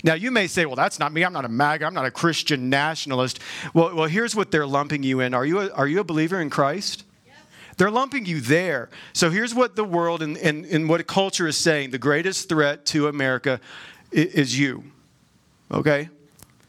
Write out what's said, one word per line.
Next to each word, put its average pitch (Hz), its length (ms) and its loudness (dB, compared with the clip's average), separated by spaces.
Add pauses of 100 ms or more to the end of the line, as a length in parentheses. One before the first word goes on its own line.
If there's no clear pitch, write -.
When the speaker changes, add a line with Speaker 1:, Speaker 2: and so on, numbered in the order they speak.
Speaker 1:
Now, 160 120 4
you 214 160 -4
may 214 160 2
say, 170 180 0
"Well, 131 100 -6
that's 160 220 0
not 151 160 -2
me. 165 100 0
I'm 185 80 0
not 147 140 -4
a - 20 -6
maga. 147 380 0
I'm 160 80 -4
not 139 140 -2
a 120 40 -2
Christian 139 600 0
nationalist." 139 680 0 (380)
Well, 170 200 4
well, 160 120 2
here's 214 280 -2
what 214 140 0
they're 151 160 2
lumping 143 380 -2
you 131 160 0
in. 127 160 0
Are 123 100 2
you 170 140 0
a, 196 140 -2
are 135 140 0
you 160 120 0
a 208 40 0
believer 165 380 0
in 151 80 -4
Christ? 151 540 -2 (240)
Speaker 2:
Yep. - 80 -20 (420)
Speaker 1:
They're 196 140 4
lumping 254 340 -2
you 165 160 -4
there. 147 480 0 (240)
So 175 160 2
here's 220 240 -2
what 233 220 2
the 214 80 -2
world 170 400 0
and, 151 140 -6
and, 151 280 -2
and 160 240 0
what 170 160 2
culture 190 400 0
is 151 100 -2
saying. 147 360 0
The 131 80 -6
greatest 156 500 0
threat 151 380 2
to 151 220 2
America 131 520 -2 (500)
i-, - 40 -10
is 151 420 2
you. 139 280 -2 (840)
Okay? 151 380 0 (600)